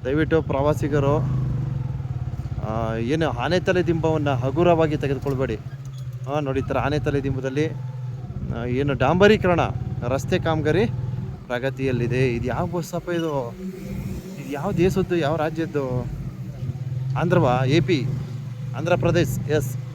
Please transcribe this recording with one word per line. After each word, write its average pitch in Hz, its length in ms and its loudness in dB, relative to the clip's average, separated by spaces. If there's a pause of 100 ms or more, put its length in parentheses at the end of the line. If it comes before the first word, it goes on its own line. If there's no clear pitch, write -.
ದಯವಿಟ್ಟು 151 360 2
ಪ್ರವಾಸಿಗರು, 143 800 2 (1500)
ಆ, 113 260 0
ಏನು 139 340 0
ಆನೆ 131 300 0
ತಲೆ 175 280 0
ದಿಂಬವನ್ನು 156 480 2
ಹಗುರವಾಗಿ 160 600 4
ತೆಗೆದುಕೊಳ್ಬೇಡಿ. 135 640 -2 (680)
ಹಾಂ, 147 160 0
ನೋಡಿ, 135 160 0
ಈ 131 40 -2
ಥರ 135 140 -2
ಆನೆ 139 220 2
ತಲೆ 139 240 0
ದಿಂಬದಲ್ಲಿ, 135 460 -2
ಆ, - 960 -6
ಏನು 135 280 0
ಡಾಂಬರೀಕರಣ, 180 680 6 (440)
ರಸ್ತೆ 135 360 0
ಕಾಮಗಾರಿ 160 460 2 (600)
ಪ್ರಗತಿಯಲ್ಲಿದೆ. 123 880 0
ಇದು 120 120 -2
ಯಾವ 139 200 0
ಬಸ್ಸಪ್ಪ 170 420 -4
ಇದು? 156 460 -2 (840)
ಇದು 131 120 -10
ಯಾವ 143 200 -4
ದೇಶದ್ದು, 180 440 2
ಯಾವ 156 200 2
ರಾಜ್ಯದ್ದು? 147 720 -2 (1120)
ಆಂಧ್ರವಾ? 156 400 4
ಎ 131 200 4
ಪಿ? 151 260 2 (720)
ಆಂಧ್ರ 170 180 2
ಪ್ರದೇಶ್, 170 540 2
ಎಸ್. 147 280 0 (180)